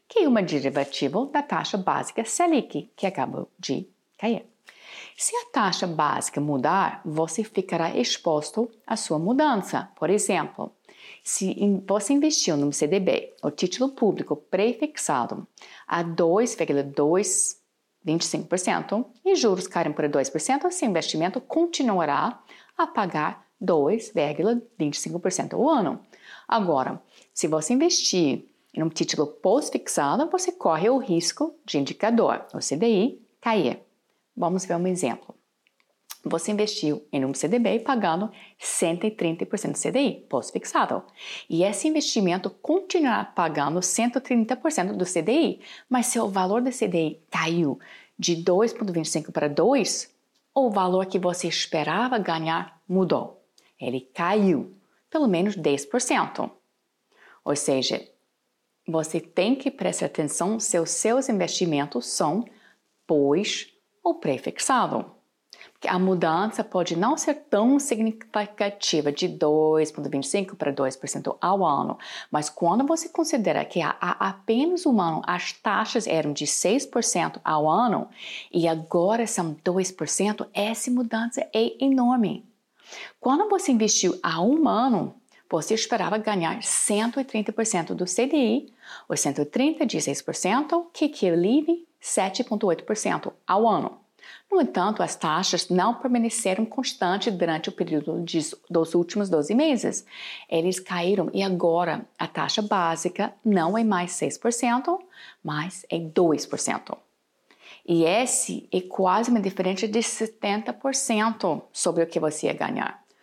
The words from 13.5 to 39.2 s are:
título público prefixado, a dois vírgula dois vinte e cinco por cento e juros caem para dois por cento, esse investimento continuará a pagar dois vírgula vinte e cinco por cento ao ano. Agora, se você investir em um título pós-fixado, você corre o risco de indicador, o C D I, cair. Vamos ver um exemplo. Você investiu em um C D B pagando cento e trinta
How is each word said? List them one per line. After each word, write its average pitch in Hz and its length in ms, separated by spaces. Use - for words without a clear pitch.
título 247 400
público 185 440
prefixado, 185 1120
a 170 140
dois 170 540
vírgula 143 280
dois 151 800
vinte 165 200
e - 20
cinco - 220
por 175 100
cento 185 480
e 381 120
juros 202 320
caem 165 260
para 151 160
dois 143 200
por 156 120
cento, 285 260
esse 349 180
investimento 170 540
continuará 220 1000
a 330 100
pagar 170 580
dois 180 540
vírgula 160 480
vinte 147 180
e - 40
cinco 160 200
por 185 120
cento 147 240
ao 226 140
ano. 226 320
Agora, 160 540
se - 140
você 156 260
investir 247 720
em 156 100
um 160 60
título 156 380
pós-fixado, 208 1040
você 359 220
corre 170 380
o 269 80
risco 180 580
de - 120
indicador, 175 760
o - 80
C - 140
D 196 120
I, 226 340
cair. 202 420
Vamos 180 300
ver 175 100
um 175 120
exemplo. 175 480
Você 170 280
investiu 202 580
em 135 140
um 135 80
C 151 160
D 233 100
B 226 220
pagando 208 500
cento 175 480
e 214 60
trinta 170 340